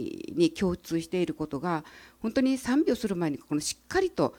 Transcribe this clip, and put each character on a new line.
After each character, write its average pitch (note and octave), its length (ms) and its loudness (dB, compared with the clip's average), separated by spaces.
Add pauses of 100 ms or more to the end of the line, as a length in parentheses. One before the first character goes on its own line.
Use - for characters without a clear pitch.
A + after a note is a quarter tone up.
(340)
に D#3+ 220 4
共 F3+ 220 0
通 E3 240 -4
し E3 60 -8
て F3+ 140 -2
い E3+ 40 0
る D#3 80 -2
こ D3+ 140 -6
と C#3+ 120 -6
が、 D#3+ 240 -2 (380)
本 A3 120 -4
当 C4+ 80 2
に C4 160 2
賛 C4 280 2
美 - 80 4
を - 20 -2
す - 120 -4
る F#3 100 -2
前 E3+ 140 0
に、 C3 80 -4
こ - 160 -6
の D3+ 40 0
し - 180 -6
っ - 100 -20
か F#4 120 0
り F#4 100 2
と - 300 0